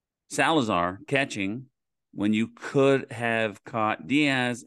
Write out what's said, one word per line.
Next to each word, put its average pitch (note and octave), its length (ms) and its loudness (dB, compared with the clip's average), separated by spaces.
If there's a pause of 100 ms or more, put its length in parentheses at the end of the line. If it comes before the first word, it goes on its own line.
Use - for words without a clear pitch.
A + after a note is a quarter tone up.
(280)
Salazar G#2+ 800 0
catching C3 580 -2 (480)
when G2+ 200 0
you A2+ 140 0
could C3+ 600 2
have A2+ 540 -2
caught G#2+ 420 -2
Diaz B2+ 600 0